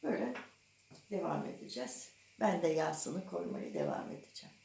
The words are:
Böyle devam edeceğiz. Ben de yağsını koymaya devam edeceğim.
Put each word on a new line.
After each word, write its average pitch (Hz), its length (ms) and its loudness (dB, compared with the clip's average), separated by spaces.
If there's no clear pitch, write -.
Böyle 254 320 2
devam 180 360 0
edeceğiz. - 640 -8
Ben 185 220 6
de 170 60 8
yağsını 156 580 2
koymaya - 480 -4
devam - 360 0
edeceğim. - 440 -14